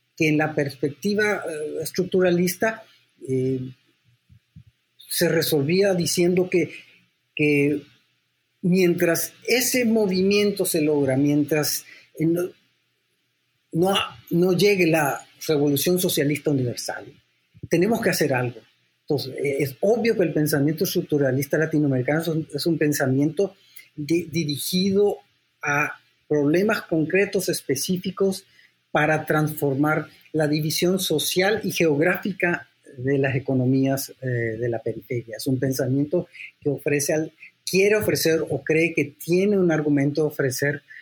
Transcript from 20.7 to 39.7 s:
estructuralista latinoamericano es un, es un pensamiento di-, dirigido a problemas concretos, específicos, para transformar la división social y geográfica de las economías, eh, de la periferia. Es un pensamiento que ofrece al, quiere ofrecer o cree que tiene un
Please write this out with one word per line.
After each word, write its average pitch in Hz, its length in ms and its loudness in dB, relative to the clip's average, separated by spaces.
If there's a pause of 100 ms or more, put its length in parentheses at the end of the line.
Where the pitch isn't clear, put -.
estructuralista 143 760 0
latinoamericano 147 640 0
es 165 80 -4
un, 160 260 -4
es 139 120 -6
un 165 120 2
pensamiento 147 800 0 (400)
di-, 160 340 -2
dirigido 180 880 0 (440)
a 147 380 -2 (280)
problemas 165 540 2
concretos, 185 680 0
específicos, 185 960 -4 (460)
para 156 360 0
transformar 151 840 0 (240)
la 156 140 2
división 156 540 0
social 185 640 0
y 190 80 -2
geográfica 175 960 0 (300)
de 135 200 0
las 135 160 0
economías, 135 840 0
eh, 131 60 -10
de 117 420 -4
la 117 100 -2
periferia. 113 600 -8
Es - 80 -12
un 131 120 0
pensamiento 139 720 -2 (320)
que - 80 -4
ofrece 143 460 -2
al, 160 180 -4 (320)
quiere 202 320 2
ofrecer 160 520 0
o 147 140 -4
cree 160 300 0
que 160 120 -2
tiene 185 540 0
un 180 140 4